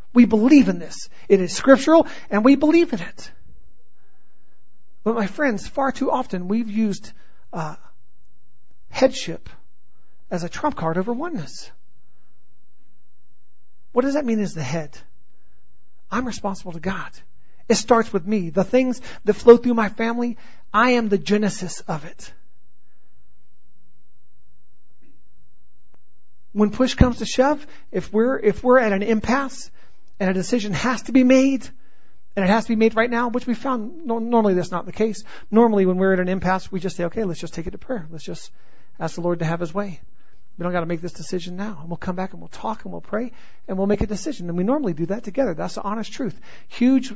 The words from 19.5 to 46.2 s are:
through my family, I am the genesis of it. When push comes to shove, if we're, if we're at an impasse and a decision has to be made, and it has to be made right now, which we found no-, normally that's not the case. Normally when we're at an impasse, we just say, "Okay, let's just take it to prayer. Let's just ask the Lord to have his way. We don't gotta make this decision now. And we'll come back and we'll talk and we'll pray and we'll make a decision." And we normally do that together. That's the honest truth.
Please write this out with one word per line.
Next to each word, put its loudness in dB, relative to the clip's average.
through 0
my 0
family, -4
I 4
am 2
the 2
genesis 0
of -4
it. -10
When 4
push 2
comes 6
to -4
shove, 2
if -4
we're, 4
if 2
we're 8
at 6
an 2
impasse 0
and 2
a 2
decision 0
has 0
to -6
be 8
made, 6
and 2
it 4
has 4
to -8
be 4
made 6
right 4
now, 0
which -2
we 2
found -4
no-, 0
normally 6
that's 2
not -4
the -8
case. 0
Normally 8
when 4
we're 6
at 4
an 2
impasse, 0
we -2
just -4
say, -2
"Okay, -2
let's -2
just -8
take -6
it -6
to -10
prayer. -6
Let's -10
just -8
ask -4
the -6
Lord 0
to 0
have 0
his -4
way. -4
We -6
don't 0
gotta 0
make -2
this -6
decision -6
now. -6
And -8
we'll -6
come -4
back -4
and -8
we'll -10
talk -4
and -8
we'll -6
pray -2
and -2
we'll 2
make 4
a 2
decision." -4
And -2
we 2
normally 2
do -2
that -4
together. 0
That's -4
the -4
honest -4
truth. -4